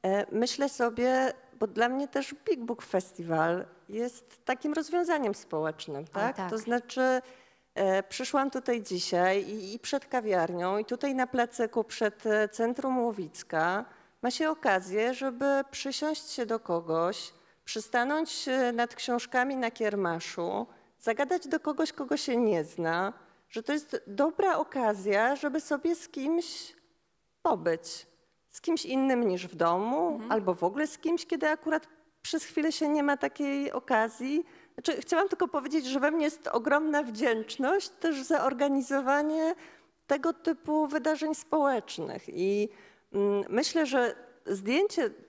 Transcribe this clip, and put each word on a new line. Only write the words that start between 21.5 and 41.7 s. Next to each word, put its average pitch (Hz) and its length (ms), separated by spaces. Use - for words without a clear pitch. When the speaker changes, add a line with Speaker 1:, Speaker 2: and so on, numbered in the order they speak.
Speaker 1:
kogoś, 302 320
kogo 285 240
się 254 200
nie 208 280
zna, 170 480
że 226 140
to 285 100
jest 302 340
dobra 320 500
okazja, 220 800
żeby 294 240
sobie 320 340
z - 140
kimś 330 680
pobyć. 170 640
Z - 100
kimś 330 240
innym 262 440
niż 180 180
w 170 80
domu, 202 540
Speaker 3:
Mhm. 233 240
Speaker 1:
albo 190 220
w 180 100
ogóle 262 220
z - 120
kimś, 339 280
kiedy 311 220
akurat 311 400
przez - 220
chwilę 311 280
się 294 160
nie 294 140
ma 285 140
takiej 277 560
okazji. 254 720
Znaczy, - 280
chciałam 370 260
tylko 370 200
powiedzieć, 269 380
że 262 140
we 285 100
mnie 320 140
jest 302 240
ogromna 294 540
wdzięczność 240 840
też 285 340
za 294 220
organizowanie 277 1080
tego 285 260
typu 311 540
wydarzeń 302 480
społecznych. 269 920